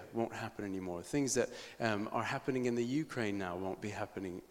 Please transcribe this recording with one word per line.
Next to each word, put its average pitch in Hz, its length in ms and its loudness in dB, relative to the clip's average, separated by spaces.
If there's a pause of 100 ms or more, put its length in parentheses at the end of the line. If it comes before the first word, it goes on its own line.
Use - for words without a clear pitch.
(120)
won't 113 200 0
happen 107 320 -4
anymore. 92 380 -2
Things 139 320 2
that, 117 160 4 (300)
um, 110 320 2
are 117 100 2
happening 131 440 0
in 120 80 4
the 120 100 4
Ukraine 120 540 0
now 90 180 0
won't 92 240 -2
be 104 100 -4
happening 98 500 -4 (100)